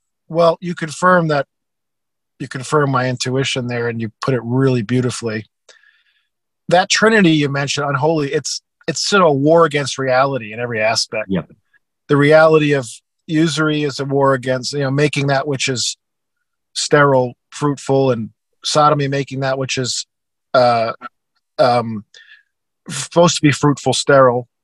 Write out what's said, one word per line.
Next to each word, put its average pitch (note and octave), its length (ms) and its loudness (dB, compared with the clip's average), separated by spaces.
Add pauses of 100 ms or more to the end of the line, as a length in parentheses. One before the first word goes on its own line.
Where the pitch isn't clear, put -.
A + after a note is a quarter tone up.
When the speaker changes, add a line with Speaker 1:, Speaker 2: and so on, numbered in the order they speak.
(280)
Speaker 1:
Well, E3 340 0
you F3 140 -8
confirm E3+ 520 0
that, C#3+ 180 -2 (920)
you C3+ 80 -10
confirm C#3+ 420 -2
my B2+ 200 0
intuition B2+ 580 -4
there, A#2+ 220 -4
and A2+ 120 -6
you A2 100 -6 (100)
put C3+ 120 -2
it A#2 100 -2
really B2+ 380 0
beautifully. A#2 640 -4 (1200)
That F3+ 200 4
Trinity G#3 420 4
you D3 180 2
mentioned, C#3+ 380 -4
unholy, C#3+ 440 -2
it's, - 300 -6 (260)
it's - 180 -6
sort G3+ 180 2
of E3 40 6
a D3 60 4
war D#3 320 4
against C#3+ 320 -4
reality C3 560 -2
in A2+ 60 -12
every A#2+ 200 -6
aspect. A2 500 -2
Speaker 2:
Yep. F#2+ 220 -4 (560)
Speaker 1:
The D3 80 2
reality D#3 560 4
of C3+ 160 -2 (400)
usury D#3 560 0
is C#3 160 -4
a C3+ 60 -4
war C#3 280 2
against, B2+ 400 -4
you D3 60 -4
know, C3+ 120 -2
making D3 360 0
that C#3 200 -2
which C3+ 200 -4
is B2+ 300 -6 (760)
sterile, C3+ 600 0 (160)
fruitful, C3+ 640 -2
and A2+ 180 -4 (340)
sodomy D3 460 0
making C3+ 320 -6
that C3+ 160 -2
which C3 200 -6
is, B2 300 -6 (460)
uh, A#2+ 400 2 (640)
um, A#2 460 0 (840)
supposed - 460 2
to - 60 -4
be D3 100 4
fruitful, C3 420 0
sterile. B2+ 540 2 (160)